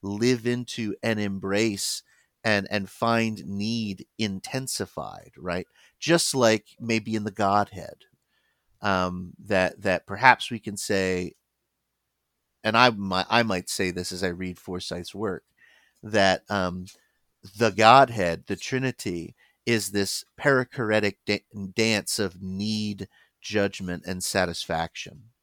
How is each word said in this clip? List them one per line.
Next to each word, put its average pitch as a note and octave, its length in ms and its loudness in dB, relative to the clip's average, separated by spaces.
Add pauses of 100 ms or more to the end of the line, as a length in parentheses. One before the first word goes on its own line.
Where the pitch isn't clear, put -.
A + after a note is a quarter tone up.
live A2 420 0
into A#2+ 560 -4
and A2 180 0
embrace G2+ 840 -2 (400)
and, G2+ 260 0
and G2 200 -4
find A2+ 560 0
need G#2 600 -6 (140)
intensified, G2+ 1200 -8
right? F2 280 -6 (340)
Just E3 360 0
like A2+ 300 4 (140)
maybe A2+ 360 -2
in G#2+ 80 -2
the G#2 80 -4
Godhead, G2 720 0 (800)
um, F#2 520 -2 (120)
that, F#2+ 360 0
that F#2+ 240 0
perhaps A#2+ 460 4
we A2+ 80 -8
can G2+ 180 -10
say, F#2 560 -2 (1300)
and A2 140 2
I B2 140 8
mi-, F#2+ 380 -2
I A#2 140 4
might F#2+ 260 -2
say F#2 220 0
this F2+ 200 -6
as F#2 120 -8
I F#2 40 0
read F2+ 320 -6
Forsyth's F2+ 560 -10
work, G2 280 -6 (600)
that, G2+ 460 2
um, F#2 360 -2 (720)
the A2 140 2
Godhead, A2 760 6
the G2+ 80 -2
Trinity, A2+ 800 -6 (300)
is A2 260 0
this G2+ 340 -2 (140)
perichoretic A2 760 2 (100)
da-, G#2 200 -2 (280)
dance A2 460 0
of F#2 220 -4
need, G2+ 680 -4 (340)
judgment, G2 640 -2
and F2+ 180 -6
satisfaction. E2+ 1000 -4 (200)